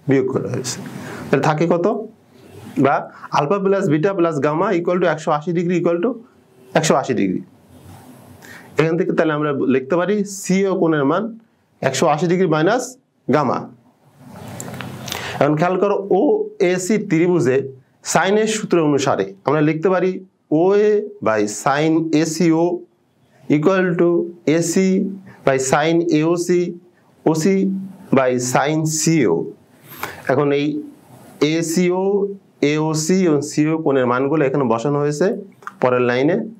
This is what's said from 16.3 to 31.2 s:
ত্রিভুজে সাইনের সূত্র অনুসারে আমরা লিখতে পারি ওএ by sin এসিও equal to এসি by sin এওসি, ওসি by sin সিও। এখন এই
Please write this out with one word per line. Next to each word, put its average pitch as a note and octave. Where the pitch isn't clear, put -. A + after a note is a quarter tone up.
ত্রিভুজে D#3+
সাইনের G3+
সূত্র -
অনুসারে C3+
আমরা D3
লিখতে D#3
পারি F#3
ওএ G3+
by A2
sin D3
এসিও E3
equal F#3
to F3
এসি E3+
by C3+
sin D#3+
এওসি, E3+
ওসি D#3+
by B2+
sin D3
সিও। C#3
এখন C#3+
এই D3